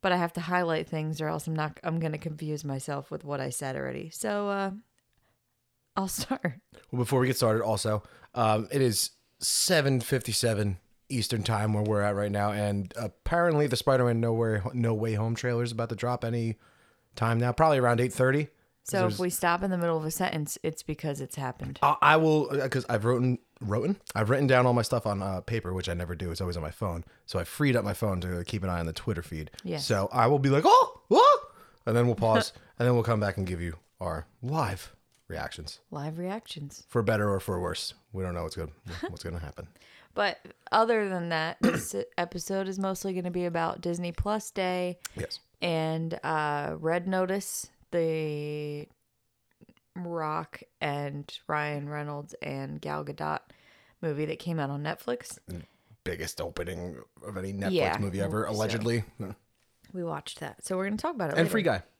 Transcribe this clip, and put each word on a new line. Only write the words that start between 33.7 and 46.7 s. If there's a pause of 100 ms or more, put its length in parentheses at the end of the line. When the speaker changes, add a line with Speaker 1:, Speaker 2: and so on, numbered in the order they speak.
Speaker 2:
our (160)
live (320)
reactions. (120)
Speaker 1:
Live
reactions.
Speaker 2:
For
better
or
for
worse. (200)
We
don't
know
what's
good, (180)
Speaker 1:
<laughs>
Speaker 2:
what's
gonna
happen. (460)
Speaker 1:
But (320)
other
than
that,
this (120)
<clears throat>
episode
is
mostly
gonna
be
about
Disney
Plus
Day. (200)
Speaker 2:
Yes. (220)
Speaker 1:
And,
uh,